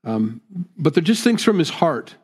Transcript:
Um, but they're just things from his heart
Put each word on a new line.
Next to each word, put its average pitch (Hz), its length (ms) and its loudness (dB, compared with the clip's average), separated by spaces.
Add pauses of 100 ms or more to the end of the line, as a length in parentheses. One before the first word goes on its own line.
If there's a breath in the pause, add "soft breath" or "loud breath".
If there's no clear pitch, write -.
Um, 110 360 -4 (340)
but 156 160 0
they're 175 100 2
just 220 220 0
things 233 180 2
from 208 160 4
his 160 120 0
heart 147 540 -2